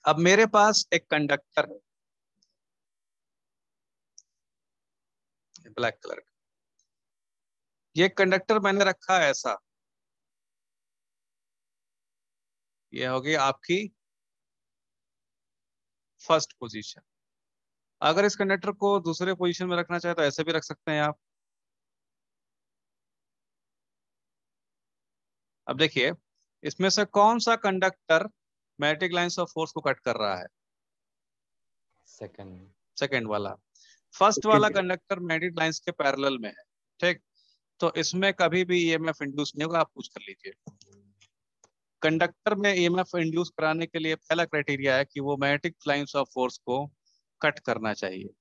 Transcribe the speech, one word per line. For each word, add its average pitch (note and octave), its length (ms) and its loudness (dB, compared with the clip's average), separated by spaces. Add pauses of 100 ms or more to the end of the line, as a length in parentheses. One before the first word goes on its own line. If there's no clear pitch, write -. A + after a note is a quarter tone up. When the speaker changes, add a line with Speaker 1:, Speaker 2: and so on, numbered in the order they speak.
Speaker 1:
अब D3+ 140 4
मेरे F#3+ 280 6
पास G#3+ 460 4
एक E3 180 -2
conductor D3 600 0
है, - 80 -16 (4000)
black A#2 320 -4
color - 180 -12
का, - 120 -20 (1600)
ये F3+ 120 6
conductor F#3+ 500 2
मैंने G3 260 2
रखा F#3 340 0
है D3+ 120 4
ऐसा, A#2 260 -4 (3250)
ये B2+ 140 -6
होगी D3 280 -2
आपकी C#3+ 440 0 (2500)
first D#3+ 320 0
position। A2 420 -14 (1000)
अगर D#3+ 240 4
इस G3+ 120 0
conductor G3 360 -2
को G3+ 280 0
दूसरे F3 340 -4
position F3 320 -2
में F3 100 -2
रखना F3 220 -4
चाहे E3+ 160 -4
तो E3 80 0
ऐसे D3 220 0
भी D#3+ 80 -2
रख D#3+ 100 -2
सकते - 300 -8
हैं D3+ 100 0
आप। D3+ 160 -2 (4000)
अब C3+ 120 -6
देखिए, D3+ 340 0 (500)
इसमें F3+ 280 0
से G#3 140 0
कौन G#3+ 340 4
सा A3+ 180 2
conductor F#3+ 720 0 (500)
magnetic D#3 340 0
lines F3 260 -2
of E3+ 120 -4
force D#3+ 220 -6
को D#3 80 -8
कट C#3 200 -2
कर A2+ 160 -2
रहा G2+ 200 -2
है? F2+ 100 -10 (1600)
Speaker 2:
Second। F#2+ 600 -18 (320)
Speaker 1:
सेकंड C3 280 -2
वाला। G2+ 260 -4 (600)
फर्स्ट G#3 240 4
Speaker 3:
ओके। G#3+ 100 -2
Speaker 1:
वाला G#3+ 220 6
कंडक्टर F#3 500 -4
magnetic E3+ 380 -4
लाइंस D#3+ 220 -2
के F3 120 -8
पैरेलल C3+ 460 0
में G#2+ 100 -10
है, - 160 -18 (360)
ठीक? F3 220 -2 (580)
तो E3+ 160 2
इसमें F#3 440 0
कभी F3 240 2
भी F3+ 180 0
ईएमएफ़ D#3+ 420 0
induce C#3 320 -4
नहीं D3+ 100 -4
होगा, E3 140 0
आप D3+ 140 0
कुछ C3 140 -16
कर G#2+ 120 -16
लीजिए। G2 320 -18 (1500)
कंडक्टर E3 520 0
में G3+ 200 2
ईएमएफ़ F3+ 440 0
induce E3 400 -2
कराने D#3 280 -2
के E3 120 -10
लिए D#3+ 160 -2
पहला E3 300 -2
criteria C#3 520 -2
है C#3 80 2
कि - 160 -8
वो C#3+ 160 -2
magnetic C#3+ 520 -2
lines C#3+ 280 -2
of C#3 100 0 (100)
force B2+ 220 -2
को C3+ 280 -4 (540)
कट D3 260 0
करना A2 280 -2
चाहिए। F#2+ 340 -8 (120)